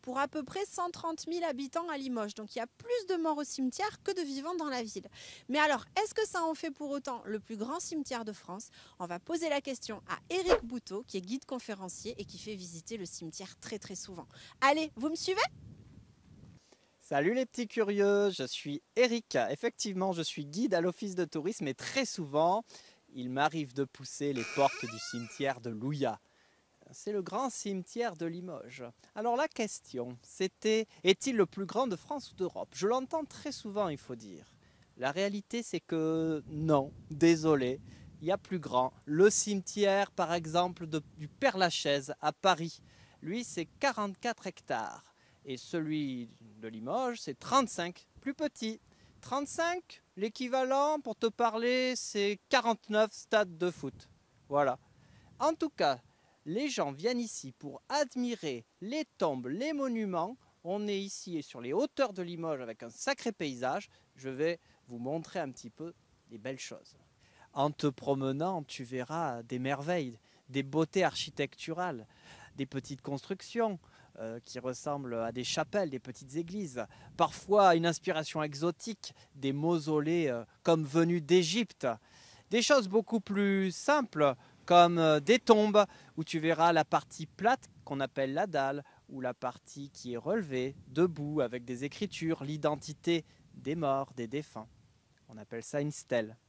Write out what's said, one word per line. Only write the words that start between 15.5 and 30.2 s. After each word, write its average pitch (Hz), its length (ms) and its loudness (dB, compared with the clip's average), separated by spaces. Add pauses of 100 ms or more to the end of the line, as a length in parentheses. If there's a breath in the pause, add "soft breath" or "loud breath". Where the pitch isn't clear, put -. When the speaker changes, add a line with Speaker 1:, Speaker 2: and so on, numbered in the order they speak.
Speaker 2:
Salut 156 360 2
les 262 100 2
petits 240 220 -6
curieux, 202 640 2
je 139 160 -6
suis - 340 -6 (140)
Éric. 233 420 2 (140)
Effectivement, 190 640 -2
je 170 100 -2
suis 151 240 -6
guide 190 260 -2
à 170 80 2
l'office 185 320 -2
de 175 120 0
tourisme 160 420 -4
et 131 80 -2
très - 300 -2
souvent, 165 600 2 (480 loud breath)
il 127 160 -8
m'arrive 143 460 0
de 139 80 0
pousser 139 500 -4
les 117 120 -2 (100)
portes 139 360 4
du 113 60 -12
cimetière 120 640 -6
de 120 80 -6
Louillat. 123 500 -2 (760 soft breath)
C'est - 200 -8
le 202 80 0
grand 220 280 -2
cimetière 196 680 -6
de 165 80 -6
Limoges. 156 580 -10 (320 soft breath)
Alors 233 220 2
la 311 100 0
question, 123 760 -6